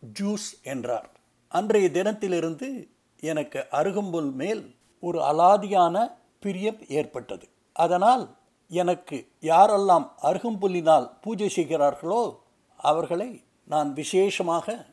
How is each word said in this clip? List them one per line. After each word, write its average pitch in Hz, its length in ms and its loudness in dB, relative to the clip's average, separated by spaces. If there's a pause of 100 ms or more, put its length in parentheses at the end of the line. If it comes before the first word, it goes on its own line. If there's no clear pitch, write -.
(200)
ஜூஸ்" - 440 -6
என்றார். 120 460 -6 (380)
அன்றைய 202 420 2
தினத்திலிருந்து 185 1000 -4 (300)
எனக்கு 147 520 -6
அருகம்புல் 165 600 -2
மேல் 185 440 -6 (240)
ஒரு 170 180 -4
அலாதியான 180 920 4 (280)
பிரியம் 202 480 -6
ஏற்பட்டது. 135 600 -6 (260)
அதனால் 180 640 2 (340)
எனக்கு 170 580 -2 (140)
யாரெல்லாம் 185 720 4 (120)
அருகம்புல்லினால் 180 880 2 (100)
பூஜை 208 280 -4
செய்கிறார்களோ 160 920 -2 (340)
அவர்களை 170 640 -2 (200)
நான் 147 300 -2
விசேஷமாக 180 1000 -2